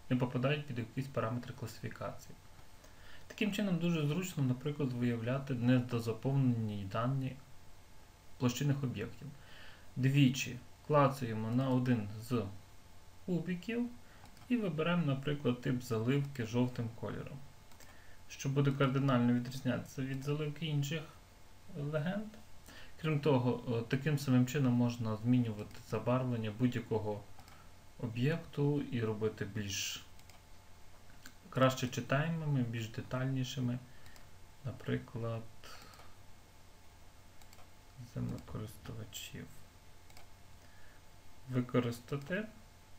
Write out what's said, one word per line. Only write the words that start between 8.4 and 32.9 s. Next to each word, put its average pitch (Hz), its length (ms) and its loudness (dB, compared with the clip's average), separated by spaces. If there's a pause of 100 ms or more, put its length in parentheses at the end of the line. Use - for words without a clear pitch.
об'єктів. 101 440 -4 (680)
Двічі 135 640 6 (280)
клацаємо 127 640 4
на 131 180 4
один 123 380 4 (140)
з 117 220 0 (800)
кубиків 185 640 0 (600)
і 240 80 4
виберемо, 170 480 2
наприклад, 139 560 2
тип 127 220 0
заливки 120 640 2
жовтим 120 440 0 (100)
кольором, - 380 -6 (920)
що - 200 -4
буде 139 220 6
кардинально 131 640 6
відрізнятися 123 680 0
від 135 220 -4
заливки 147 420 -2
інших 147 360 0 (760)
легенд. 156 500 -2 (720)
Крім 156 180 2
того, 127 440 4 (140)
е, 113 100 0
таким 143 320 2
самим 127 260 8
чином 127 280 4
можна 117 420 2
змінювати 110 600 4 (140)
забарвлення 120 680 2
будь-якого 113 640 2 (800)
об'єкту 143 800 2
і 123 200 -2
робити 107 440 0
більш 101 600 -4 (1500)
краще 127 300 6
читаємими, 147 760 0
більш 113 280 -2
детальнішими, 127 880 -2 (880)